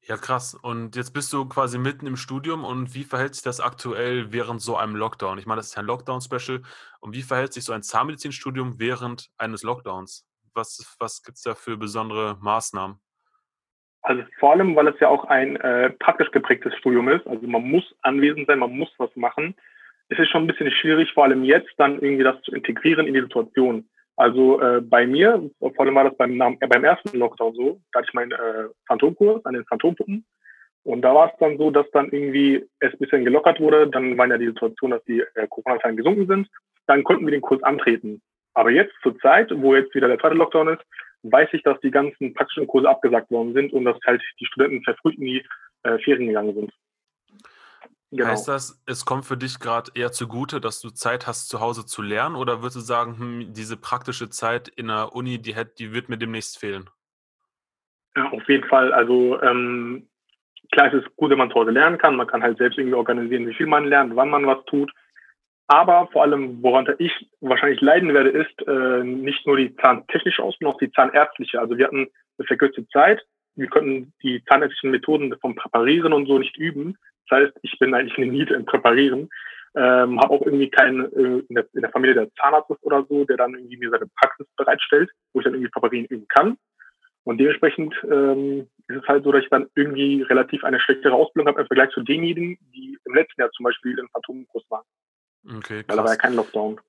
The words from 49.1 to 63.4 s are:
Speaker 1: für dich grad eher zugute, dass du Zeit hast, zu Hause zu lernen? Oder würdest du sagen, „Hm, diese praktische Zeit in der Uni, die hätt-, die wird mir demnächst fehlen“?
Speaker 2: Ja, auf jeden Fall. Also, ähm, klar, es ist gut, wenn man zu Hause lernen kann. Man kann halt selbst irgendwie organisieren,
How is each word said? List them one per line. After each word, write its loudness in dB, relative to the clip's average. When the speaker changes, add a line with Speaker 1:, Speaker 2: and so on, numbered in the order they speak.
Speaker 1:
für -6
dich -10
grad -6
eher -4
zugute, -8
dass -8
du -18
Zeit -6
hast, -10
zu -8
Hause -6
zu -12
lernen? -4
Oder -4
würdest -10
du -12
sagen, -4
„Hm, -12
diese -12
praktische -8
Zeit -6
in -14
der -6
Uni, -8
die -12
hätt-, -10
die -14
wird -8
mir -8
demnächst -10
fehlen“? -10
Speaker 2:
Ja, -2
auf -12
jeden 2
Fall. 4
Also, 2
ähm, -2
klar, 4
es 0
ist -20
gut, 0
wenn 4
man 2
zu -14
Hause 2
lernen 2
kann. 4
Man -2
kann -4
halt 0
selbst 0
irgendwie 0
organisieren, -2